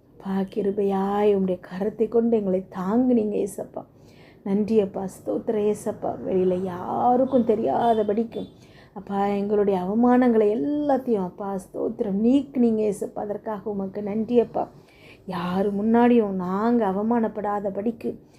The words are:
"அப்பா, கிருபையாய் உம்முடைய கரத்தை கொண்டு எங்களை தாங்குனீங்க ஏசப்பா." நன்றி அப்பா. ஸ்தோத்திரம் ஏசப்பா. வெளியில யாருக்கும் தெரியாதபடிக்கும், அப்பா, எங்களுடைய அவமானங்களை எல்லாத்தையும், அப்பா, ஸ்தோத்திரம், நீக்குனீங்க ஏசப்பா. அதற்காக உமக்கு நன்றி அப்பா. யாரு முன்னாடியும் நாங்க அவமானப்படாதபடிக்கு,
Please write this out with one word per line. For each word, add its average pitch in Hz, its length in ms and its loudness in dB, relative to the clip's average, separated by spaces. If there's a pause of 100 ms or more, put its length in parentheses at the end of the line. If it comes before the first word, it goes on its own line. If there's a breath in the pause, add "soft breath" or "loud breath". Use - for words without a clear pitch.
(120)
"அப்பா, 190 280 -4
கிருபையாய் 196 960 0
உம்முடைய 185 240 0
கரத்தை 208 480 -4
கொண்டு 233 300 2
எங்களை 190 320 0
தாங்குனீங்க 208 800 0
ஏசப்பா." - 380 -12 (580 loud breath)
நன்றி 208 360 2
அப்பா. 196 240 0
ஸ்தோத்திரம் 208 720 -2
ஏசப்பா. - 400 -6 (120)
வெளியில 185 360 2
யாருக்கும் 240 840 2
தெரியாதபடிக்கும், 226 1000 0 (480 loud breath)
அப்பா, 196 320 -4
எங்களுடைய 202 540 0
அவமானங்களை 226 760 4
எல்லாத்தையும், 269 680 0
அப்பா, 196 320 -8
ஸ்தோத்திரம், 196 680 -6
நீக்குனீங்க 233 680 2
ஏசப்பா. - 260 -8
அதற்காக 208 500 -8
உமக்கு 196 340 -6
நன்றி 220 360 0
அப்பா. - 300 -2 (560 loud breath)
யாரு 180 460 -2
முன்னாடியும் 226 580 4
நாங்க 196 560 0
அவமானப்படாதபடிக்கு, 208 1300 -2 (200 soft breath)